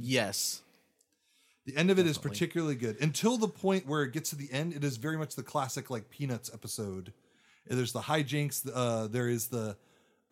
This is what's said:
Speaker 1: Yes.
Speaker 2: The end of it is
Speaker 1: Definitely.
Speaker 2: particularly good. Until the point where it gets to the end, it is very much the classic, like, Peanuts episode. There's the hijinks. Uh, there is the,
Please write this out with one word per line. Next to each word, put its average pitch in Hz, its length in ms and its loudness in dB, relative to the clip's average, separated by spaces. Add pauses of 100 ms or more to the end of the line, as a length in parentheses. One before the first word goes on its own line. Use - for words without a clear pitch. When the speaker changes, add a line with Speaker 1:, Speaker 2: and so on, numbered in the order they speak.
Speaker 1:
Yes. 117 600 2 (1040)
Speaker 2:
The 135 120 -4
end 175 120 6
of 190 80 8
it 180 80 8
is 151 120 4
Speaker 1:
Definitely. 147 180 -4
Speaker 2:
particularly 160 400 0
good. 113 240 -2
Until 196 380 2
the 220 100 2
point 190 400 0
where 147 160 2
it 131 80 -2
gets 151 200 -4
to 151 40 -8
the 143 160 -8
end, 151 220 -2
it 143 100 -4
is 131 140 0
very 156 200 -2
much 151 180 -6
the 131 80 -8
classic, 135 460 -4
like, 113 200 -6
Peanuts 131 440 -6
episode. 101 600 -8 (520)
There's 123 280 0
the 110 80 -4
hijinks. 147 720 0
Uh, 117 340 0
there 120 220 0
is 120 180 0
the, 110 300 -4 (540)